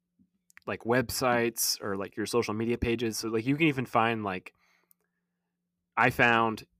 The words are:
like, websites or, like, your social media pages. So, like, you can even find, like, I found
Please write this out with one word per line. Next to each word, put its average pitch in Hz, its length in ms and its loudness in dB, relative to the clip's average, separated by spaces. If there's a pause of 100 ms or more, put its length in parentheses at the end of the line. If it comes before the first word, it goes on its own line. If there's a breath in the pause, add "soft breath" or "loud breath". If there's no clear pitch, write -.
(680)
like, 104 180 -8
websites 120 960 0
or, 98 160 -4
like, 95 180 -10
your 107 80 -4
social 110 300 0
media 117 240 -2
pages. 117 400 -2
So, 113 100 -6
like, 110 160 -2
you 139 120 0
can 165 100 2
even 131 180 0
find, 113 400 0
like, 92 300 -8 (1400)
I 123 120 4
found 113 560 2 (140)